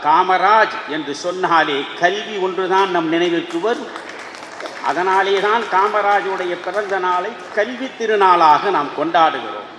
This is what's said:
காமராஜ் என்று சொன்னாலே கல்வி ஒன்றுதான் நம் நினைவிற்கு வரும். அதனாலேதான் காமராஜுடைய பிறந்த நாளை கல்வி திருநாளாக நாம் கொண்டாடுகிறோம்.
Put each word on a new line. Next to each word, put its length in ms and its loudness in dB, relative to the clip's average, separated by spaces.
காமராஜ் 760 4
என்று 260 -4
சொன்னாலே 640 0
கல்வி 380 0
ஒன்றுதான் 520 0
நம் 180 0
நினைவிற்கு 520 -2
வரும். 320 -4
அதனாலேதான் 840 2
காமராஜுடைய 840 0
பிறந்த 340 -4
நாளை 320 -2
கல்வி 340 -2
திருநாளாக 840 4
நாம் 260 0
கொண்டாடுகிறோம். 840 0